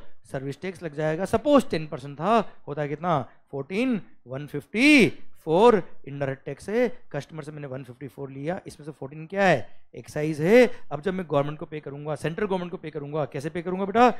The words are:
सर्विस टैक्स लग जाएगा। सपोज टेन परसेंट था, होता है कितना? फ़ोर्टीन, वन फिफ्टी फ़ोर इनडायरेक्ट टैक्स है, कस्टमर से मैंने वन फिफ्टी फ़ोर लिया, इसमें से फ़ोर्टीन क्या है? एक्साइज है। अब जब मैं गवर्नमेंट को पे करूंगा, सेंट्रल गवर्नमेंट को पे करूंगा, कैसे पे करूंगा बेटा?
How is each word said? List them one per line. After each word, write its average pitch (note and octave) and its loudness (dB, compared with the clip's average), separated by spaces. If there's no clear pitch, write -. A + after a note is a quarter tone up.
सर्विस C#3 -8
टैक्स F3+ -10
लग D#3 -8
जाएगा। D#3 -2
सपोज C#4+ 4
टेन D#3+ -4
परसेंट C#3+ -12
था, G3+ 2
होता C#3+ -6
है D3 -4
कितना? D3+ -2
फ़ोर्टीन, F#3+ -4
वन C3+ -10
फिफ्टी A3+ 4
फ़ोर F#3+ 6
इनडायरेक्ट C#3 -6
टैक्स - -10
है, A#3 0
कस्टमर D3+ -10
से D3 -14
मैंने D3 -12
वन C3+ -12
फिफ्टी B2+ -16
फ़ोर C#3 -12
लिया, C#3+ -8
इसमें - -16
से D#3 -10
फ़ोर्टीन D3+ -14
क्या G3 0
है? E3+ 8
एक्साइज D3+ -4
है। A3 10
अब C#3+ -4
जब F#3 -2
मैं F#3 -6
गवर्नमेंट D3 0
को E3 -10
पे D3+ -10
करूंगा, D3 -8
सेंट्रल E3 -4
गवर्नमेंट F3+ -4
को F3+ -10
पे D#3+ -12
करूंगा, D3 -6
कैसे D3 -8
पे - -8
करूंगा F#3 -6
बेटा? A3+ 6